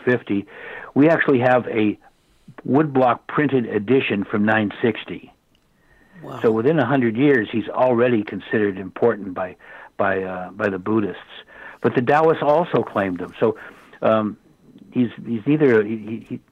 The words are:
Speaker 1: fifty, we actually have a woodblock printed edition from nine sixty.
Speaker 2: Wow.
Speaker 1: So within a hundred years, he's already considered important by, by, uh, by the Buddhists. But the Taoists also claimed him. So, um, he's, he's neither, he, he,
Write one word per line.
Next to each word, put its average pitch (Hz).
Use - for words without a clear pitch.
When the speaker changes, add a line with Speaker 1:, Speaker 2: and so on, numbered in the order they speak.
Speaker 1:
fifty, 110
we 143
actually 151
have 127
a 107
woodblock 131
printed 131
edition 104
from 104
nine 110
sixty. 101
Speaker 2:
Wow. -
Speaker 1:
So 120
within 127
a 123
hundred 120
years, 131
he's 110
already 123
considered 101
important 101
by, 90
by, 98
uh, 92
by 104
the 95
Buddhists. 104
But -
the 139
Taoists 151
also 147
claimed 95
him. 85
So, 113
um, 107
he's, 123
he's 113
neither, 139
he, 113
he, 120